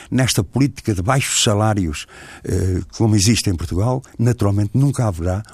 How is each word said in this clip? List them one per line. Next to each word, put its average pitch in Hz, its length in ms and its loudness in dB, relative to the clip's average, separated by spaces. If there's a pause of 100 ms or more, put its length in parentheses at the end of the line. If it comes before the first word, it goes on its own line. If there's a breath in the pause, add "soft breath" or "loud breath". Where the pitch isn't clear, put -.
nesta 120 360 0
política 120 500 -2
de 90 80 -4
baixos 131 400 0
salários, 104 640 0 (380 loud breath)
eh, 92 360 -2 (160)
como 110 200 4
existe 104 340 2
em 87 60 0
Portugal, 101 440 -2 (160 loud breath)
naturalmente 104 580 2
nunca 131 340 2
haverá 90 340 -2 (120)